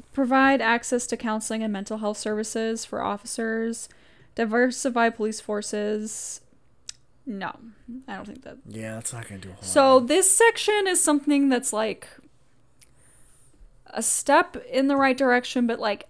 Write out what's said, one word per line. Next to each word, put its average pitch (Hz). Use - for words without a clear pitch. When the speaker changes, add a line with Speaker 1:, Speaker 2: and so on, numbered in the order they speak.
Speaker 1:
provide 269
access 233
to 233
counseling 220
and 220
mental 202
health 214
services 220
for -
officers. 226
Diversify 233
police 220
forces. 208
No, 196
I 294
don't -
think 247
that. -
Speaker 2:
Yeah, 110
that's 113
not 117
gonna 98
do 92
a -
whole -
Speaker 1:
So 269
Speaker 2:
lot. 240
Speaker 1:
this 359
section 427
is 370
something 285
that's, 262
like, 214
a 233
step 294
in 269
the 277
right 269
direction, 247
but, 233
like, 208